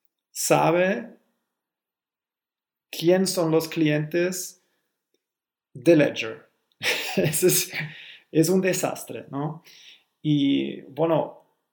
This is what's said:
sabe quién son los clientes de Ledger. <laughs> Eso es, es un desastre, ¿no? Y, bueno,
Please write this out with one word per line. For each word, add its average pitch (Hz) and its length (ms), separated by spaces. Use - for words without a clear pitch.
sabe 175 840
quién 185 360
son 170 240
los 160 160
clientes 160 960
de 165 240
Ledger. 117 500
<laughs> - 380
Eso 175 300
es, - 240
es 160 180
un 190 120
desastre, 147 680
¿no? 147 340
Y, 139 640
bueno, 156 600